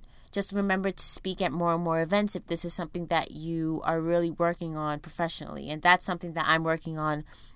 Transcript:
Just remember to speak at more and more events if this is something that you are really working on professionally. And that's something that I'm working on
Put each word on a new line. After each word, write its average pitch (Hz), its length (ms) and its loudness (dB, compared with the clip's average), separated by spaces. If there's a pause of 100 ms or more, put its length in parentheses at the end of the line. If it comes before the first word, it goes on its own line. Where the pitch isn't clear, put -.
(320)
Just 196 200 0
remember 196 400 0
to - 120 2
speak - 380 4
at 175 100 0
more 170 220 0
and 170 100 -2
more 165 200 0
events 202 320 2
if 175 100 -6
this 170 180 0
is 170 80 2
something 175 360 0
that - 240 0
you 160 520 -4
are 165 160 0
really 170 300 2
working 170 480 -2
on 151 220 -4
professionally. 151 720 -6
And 156 100 -8
that's 175 240 6
something 175 280 -4
that 160 140 -2
I'm 160 160 4
working 160 360 -2
on 151 240 -2 (320)